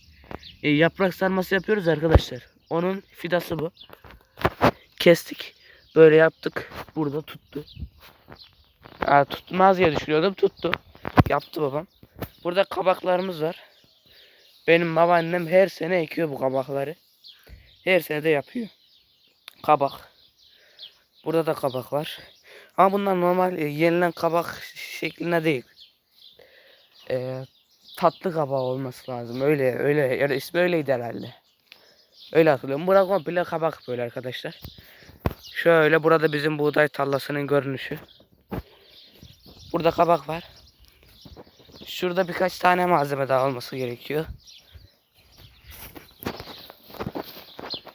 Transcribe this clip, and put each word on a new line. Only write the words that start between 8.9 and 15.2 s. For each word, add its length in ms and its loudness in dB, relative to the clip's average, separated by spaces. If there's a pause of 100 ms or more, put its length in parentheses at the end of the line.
Aa, 180 4
tutmaz 540 2
diye 180 2
düşünüyordum. 380 0
Tuttu. 380 0 (560)
Yaptı 340 -2
babam. 240 -4 (580)
Burada 200 0
kabaklarımız 800 -2
var. 200 -4 (1040)
Benim 300 4
babaannem 520 2